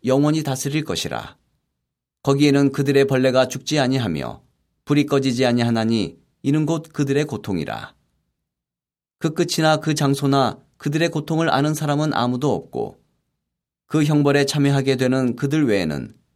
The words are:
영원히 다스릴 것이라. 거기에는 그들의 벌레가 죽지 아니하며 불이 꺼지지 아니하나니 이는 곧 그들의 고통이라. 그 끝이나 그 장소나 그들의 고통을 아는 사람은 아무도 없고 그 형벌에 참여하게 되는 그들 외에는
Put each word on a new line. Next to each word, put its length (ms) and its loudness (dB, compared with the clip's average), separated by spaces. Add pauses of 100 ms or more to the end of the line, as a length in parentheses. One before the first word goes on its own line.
영원히 360 2
다스릴 420 -4
것이라. 520 -8 (880)
거기에는 500 4
그들의 340 2
벌레가 420 2
죽지 300 -4
아니하며 680 -2 (420)
불이 160 2
꺼지지 400 0
아니하나니 720 0 (260)
이는 220 0
곧 300 -2
그들의 320 0
고통이라. 680 -6 (1200)
그 160 -4
끝이나 420 0
그 180 -2
장소나 680 0 (160)
그들의 320 0
고통을 420 -2
아는 220 0
사람은 400 -2
아무도 400 0
없고 440 -8 (880)
그 180 0
형벌에 420 2
참여하게 500 2
되는 400 0
그들 300 0
외에는 500 -2 (200)